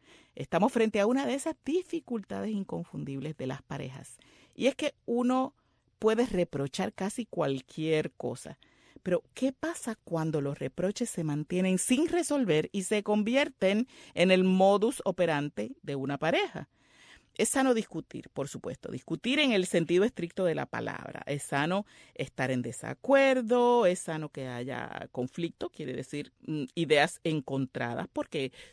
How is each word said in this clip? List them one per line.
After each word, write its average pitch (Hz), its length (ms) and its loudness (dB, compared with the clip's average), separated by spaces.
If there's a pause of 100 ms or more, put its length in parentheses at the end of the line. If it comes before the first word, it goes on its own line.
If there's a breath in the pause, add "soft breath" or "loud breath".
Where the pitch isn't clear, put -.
(340 soft breath)
Estamos 185 380 0
frente 220 280 2
a 202 60 4
una 262 200 2
de 247 80 0
esas 311 300 -4
dificultades 240 840 -4
inconfundibles 156 840 -6
de 131 100 -6
las 135 160 -6
parejas, 135 560 -12 (360 soft breath)
y - 120 -2
es 269 80 4
que - 200 -4 (120)
uno 254 480 0 (440)
puede 220 280 2
reprochar 180 680 -2
casi 214 340 -6
cualquier 151 840 -2
cosa. 143 460 -10 (440 loud breath)
Pero, 175 200 0 (100)
¿qué 269 200 0
pasa 302 520 -6
cuando 156 380 0
los 139 160 -4
reproches 180 500 -2
se 170 160 -4
mantienen 180 540 0
sin 262 280 2
resolver 285 640 2
y 196 120 -4
se 208 200 0
convierten 214 880 2 (240 loud breath)
en 180 180 4
el 185 140 6
modus 196 600 6
operandi 170 760 -2
de 139 140 -6
una 139 220 -4
pareja? 170 500 -2 (680 soft breath)
Es 214 140 0
sano 269 240 4
discutir, - 540 -6
por 143 200 -6
supuesto, - 420 -10
discutir 220 480 -4
en 277 140 4
el 185 140 2
sentido 175 380 2
estricto 185 400 -4
de 165 100 2
la 139 120 -2
palabra. - 600 -8
Es 143 180 -4
sano 170 420 -2 (280 loud breath)
estar 131 360 -4
en 127 100 0
desacuerdo, 240 1300 2
es 180 140 2
sano 156 280 -6
que 131 200 -10
haya 123 640 -8
conflicto, 165 580 -6
quiere 143 240 -8
decir, - 380 -8 (140)
mm, 151 180 -4 (100)
ideas 151 500 4
encontradas, 135 880 -2
porque 143 400 -4 (200 loud breath)